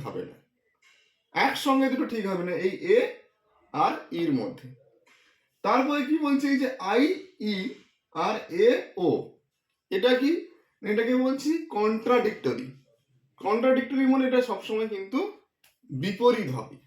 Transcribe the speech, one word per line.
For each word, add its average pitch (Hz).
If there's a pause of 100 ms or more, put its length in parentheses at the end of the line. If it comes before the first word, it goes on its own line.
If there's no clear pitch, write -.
হবে 92
না, - (1000)
একসঙ্গে 262
দুটো -
ঠিক 220
হবে 175
না 175 (120)
এই 190 (220)
এ - (880)
আর - (260)
ইর 160
মধ্যে। - (960)
তারপরে 269
কি 311 (100)
বলছে, 277
এই 254
যে 254 (220)
আই, 247 (480)
ই 202 (680)
আর 214 (300)
এ, - (400)
ও, - (840)
এটা 233 (100)
কি? 277 (600)
এটাকে 226 (120)
বলছি 277 (280)
কন্ট্রাডিক্টরি। 214 (800)
কন্ট্রাডিক্টরি 254
মানে 262
এটা 247
সবসময় 220
কিন্তু 196 (840)
বিপরীত 208
হবে, - (120)